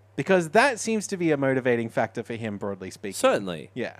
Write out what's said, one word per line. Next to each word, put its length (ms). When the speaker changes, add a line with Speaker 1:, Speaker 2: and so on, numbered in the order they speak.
Speaker 1:
Because 340
that 300
seems 280
to 100
be 140
a 60
motivating 520
factor 320
for 140
him, 220
broadly 340
speaking. 240
Speaker 2:
Certainly. 580
Speaker 1:
Yeah. 260